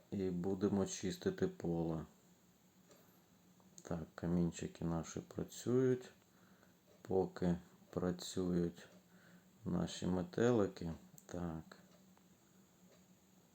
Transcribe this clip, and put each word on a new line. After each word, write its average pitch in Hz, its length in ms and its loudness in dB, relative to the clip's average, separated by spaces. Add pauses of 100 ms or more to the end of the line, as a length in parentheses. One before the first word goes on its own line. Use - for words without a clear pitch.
(100)
І 95 200 0
будемо 98 560 2
чистити 92 600 0
поле. 82 560 0 (1800)
Так, 82 320 -4
камінчики 85 680 0
наші 82 360 -2
працюють. 127 920 0 (920)
Поки 90 540 2 (340)
працюють 90 960 -2 (760)
наші 87 420 -2
метелики. 92 880 2 (340)
Так. 85 500 -8 (1800)